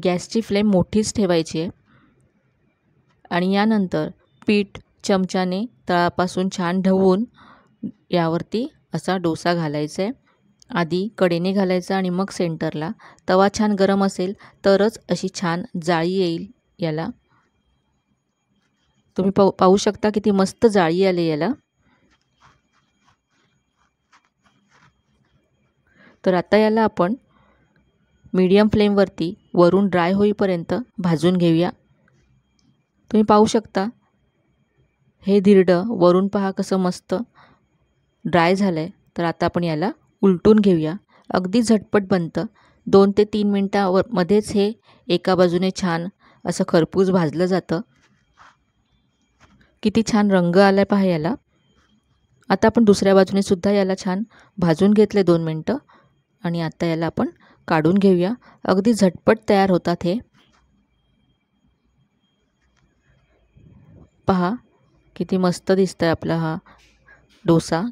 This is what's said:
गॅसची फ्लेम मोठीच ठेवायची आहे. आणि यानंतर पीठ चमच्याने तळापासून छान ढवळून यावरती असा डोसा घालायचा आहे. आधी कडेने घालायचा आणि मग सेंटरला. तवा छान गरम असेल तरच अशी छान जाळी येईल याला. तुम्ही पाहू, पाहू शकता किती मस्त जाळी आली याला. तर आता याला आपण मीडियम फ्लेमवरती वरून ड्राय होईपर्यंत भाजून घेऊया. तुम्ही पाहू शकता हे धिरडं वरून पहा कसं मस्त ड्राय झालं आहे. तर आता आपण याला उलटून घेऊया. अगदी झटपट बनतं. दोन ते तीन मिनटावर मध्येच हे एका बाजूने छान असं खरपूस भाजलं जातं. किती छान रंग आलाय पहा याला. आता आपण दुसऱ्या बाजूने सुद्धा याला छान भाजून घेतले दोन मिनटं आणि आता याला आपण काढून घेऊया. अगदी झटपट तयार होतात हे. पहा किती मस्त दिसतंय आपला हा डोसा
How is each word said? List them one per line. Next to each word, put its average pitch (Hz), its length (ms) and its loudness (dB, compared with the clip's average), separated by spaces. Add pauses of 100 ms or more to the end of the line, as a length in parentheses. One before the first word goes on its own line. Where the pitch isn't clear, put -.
गॅसची 180 360 -2
फ्लेम 208 300 -2
मोठीच 202 440 0
ठेवायची 170 460 -2
आहे. 170 100 -6 (1600)
आणि 180 220 -2
यानंतर 202 560 0 (400)
पीठ 208 300 -2 (260)
चमच्याने 185 600 -2 (240)
तळापासून 180 680 0
छान 180 240 -4
ढवळून 190 440 2 (880)
यावरती 170 560 -4 (280)
असा 180 220 -4
डोसा 175 380 -2
घालायचा 151 480 -4
आहे. 202 100 -4 (580)
आधी 175 380 -4 (100)
कडेने 180 340 0
घालायचा 185 440 -2
आणि 190 140 -4
मग 190 200 -4
सेंटरला. 165 600 -6 (380)
तवा 190 200 2 (100)
छान 214 160 0
गरम 196 300 0
असेल 190 280 -4 (320)
तरच 196 340 2 (120)
अशी 180 240 -4
छान 175 280 -4 (220)
जाळी 170 280 -2
येईल 180 340 -4 (320)
याला. 160 300 -6 (2000)
तुम्ही 190 160 -2
पाहू, 196 180 4
पाहू 190 260 4
शकता 208 340 -2
किती 208 200 -2
मस्त 196 360 0
जाळी 185 380 2
आली 175 220 0
याला. 160 220 -2 (4000)
तर 185 100 2
आता 180 220 0
याला 214 260 2
आपण 208 320 0 (1160)
मीडियम 190 360 4
फ्लेमवरती 202 680 0 (200)
वरून 180 340 4
ड्राय 175 240 0
होईपर्यंत 196 600 -2 (240)
भाजून 175 380 0
घेऊया. 170 340 2 (1400)
तुम्ही 214 140 2
पाहू 214 220 4
शकता 208 400 -4 (1400)
हे 196 140 2
धिरडं 185 500 4
वरून 185 380 2
पहा 196 220 -4
कसं 190 280 -4
मस्त 180 360 -4 (1080)
ड्राय 170 300 2
झालं 190 260 -2
आहे. 170 100 -8 (260)
तर 175 80 -4
आता 170 220 -4
आपण 175 180 -2
याला 165 260 -4 (320)
उलटून 202 360 4
घेऊया. 170 360 2 (360)
अगदी 185 320 0
झटपट 208 460 0
बनतं. 170 380 -4 (400)
दोन 196 240 6
ते 208 140 2
तीन 208 260 -2
मिनटावर 196 520 0 (100)
मध्येच 196 400 0
हे 208 200 0 (360)
एका 180 260 0
बाजूने 180 380 2
छान 170 360 -4 (360)
असं 175 240 -4
खरपूस 185 420 0
भाजलं 170 360 0
जातं. 175 340 -2 (2000)
किती 220 200 0
छान 208 280 0
रंग 175 280 2
आलाय 196 260 4
पहा 196 200 0
याला. 175 300 -2 (1160)
आता 202 160 2
आपण 226 180 2
दुसऱ्या 196 300 4
बाजूने 196 280 4
सुद्धा 196 280 -2
याला 196 260 0
छान 190 260 -6 (360)
भाजून 180 340 2
घेतले 202 300 4
दोन 170 220 2
मिनटं 160 320 -6 (680)
आणि 170 160 -4
आता 160 260 -6
याला 165 200 -2
आपण 247 220 -4 (400)
काढून 165 300 2
घेऊया. 185 340 2 (320)
अगदी 196 280 -2
झटपट 202 460 0 (100)
तयार 196 220 2
होतात 175 340 -2
हे. 185 140 -2 (4000)
पहा 185 260 -2 (640)
किती 185 200 -4
मस्त 185 360 -2
दिसतंय 180 380 0
आपला 160 260 -4
हा 160 200 -4 (880)
डोसा 165 480 0